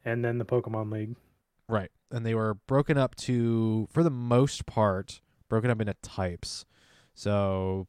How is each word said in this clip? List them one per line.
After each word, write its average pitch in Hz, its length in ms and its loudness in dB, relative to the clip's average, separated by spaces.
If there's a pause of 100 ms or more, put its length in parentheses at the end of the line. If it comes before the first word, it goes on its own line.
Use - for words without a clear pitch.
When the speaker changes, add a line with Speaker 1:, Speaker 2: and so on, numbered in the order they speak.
Speaker 1:
and 117 220 -2
then 120 140 -2
the 113 60 -4
Pokemon 110 460 -2
League. 107 240 -6 (540)
Speaker 2:
Right. 104 200 -2 (220)
And 117 140 -6
they 113 100 0
were 110 180 0
broken 143 440 2
up 131 200 2
to, 113 720 0
for 160 120 4
the 165 80 4
most 123 560 2
part, 98 540 0 (280)
broken 113 220 2
up 110 100 0
into 104 140 -2
types. - 680 -6 (500)
So 95 720 0